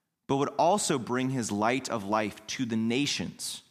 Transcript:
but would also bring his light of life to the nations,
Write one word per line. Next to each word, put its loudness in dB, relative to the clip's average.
but 2
would 2
also 2
bring -2
his -2
light 2
of -4
life -2
to -4
the -2
nations, -2